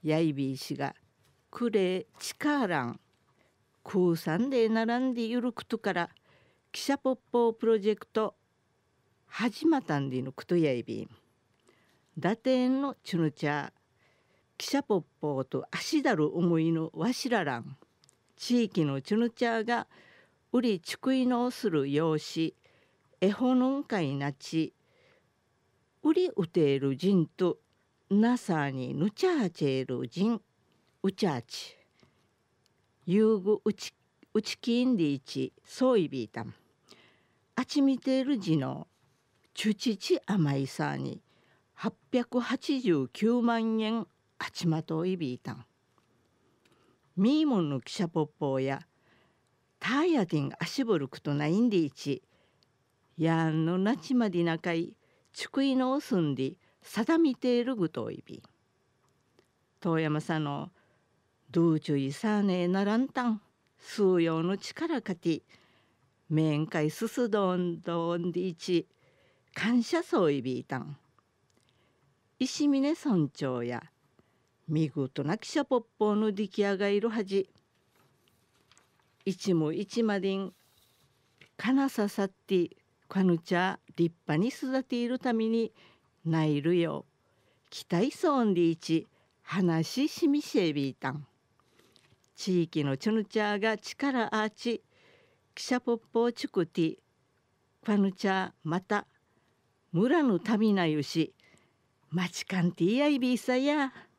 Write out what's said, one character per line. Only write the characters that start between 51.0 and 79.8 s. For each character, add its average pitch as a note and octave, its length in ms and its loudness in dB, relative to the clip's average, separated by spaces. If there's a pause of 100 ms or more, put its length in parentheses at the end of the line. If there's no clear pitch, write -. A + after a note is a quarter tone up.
く - 120 -14
と D3 120 -4
な D3 140 0
い E3 120 2
ん A#3+ 120 2
で G3 80 2
い D3+ 120 0
ち、 - 320 -6 (920)
や E3 320 2
ん D#3+ 160 0
の F3 140 0
な G#3 180 0
ち - 160 -8
ま A#3+ 160 2
で F3 140 0
な E3 160 0
か F3 140 -4
い、 E3 200 -4 (400)
ち - 140 -10
く - 160 -2
い C4+ 140 2
の B3+ 160 0
お C#4+ 80 -2
す - 160 -2
ん D#3 180 2
で、 C3+ 200 -4 (280)
定 D#4 360 0
め D4+ 180 4
て B3 240 2
い A#3+ 40 0
る B3+ 120 -2
ぐ F3+ 120 0
と A2+ 220 -6
い - 160 -12
び。 - 160 -16 (1400)
遠 E3 220 0
山 D3+ 200 0
さ D#3+ 180 -4
ん D#3 60 -2
の、 D3 280 -8 (760)
ど E3+ 220 4
う D#3 80 2
ち D#3 120 -6
ゅ C#3+ 80 2
い C3+ 140 -2
さ G#3+ 300 0
ね F3+ 200 2
え F3 40 0
な F#3+ 180 2
ら G#3 140 2
ん C4 80 0
た B3 220 -2
ん。 G#3+ 120 -2 (380)
数 F#3 420 2
用 D#3+ 220 2
の F#3+ 160 -2
力 D#4 420 -4
か G3+ 140 -6
て、 E3 280 -4 (840)
面 D#3 380 2
会 D#3 240 0
す A3+ 160 -6
す A#3+ 240 -2
ど G3 260 2
ん F3 240 -2
ど E3+ 380 -4
ん F3 140 -4
で F3 80 -4
い F3+ 160 -4
ち、 F3 320 -2 (680)
感 A#3 300 2
謝 E4+ 180 0
そ D4+ 220 2
う D3+ 80 4
い C#3 100 -2
び B2+ 160 -4
い C3 60 -10
た C#3 140 -6
ん。 D3 180 -10 (1400)
石 C4 260 -2
峰 C#4 240 2
村 G3 420 2
長 B2+ 300 -4
や、 A#2+ 220 -6 (800)
見 D#3 240 0
事 C#3 320 -4
な D#3+ 160 -2
記 - 100 -14
者 C#4+ 160 -2
ポ C4 120 0
ッ A#3 80 0 (160)
ポ G#3+ 100 4
ー G#3 60 2
の G#3+ 160 0
出 G3 160 -4
来 G#3 160 0
上 G3+ 120 0
が G3+ 120 0
り G3+ 120 2
る A3+ 100 0
は A3 120 -2
じ。 F#3+ 260 -2 (1800)
一 F#3+ 300 -2
も D#3 180 2
一 G#3 300 -4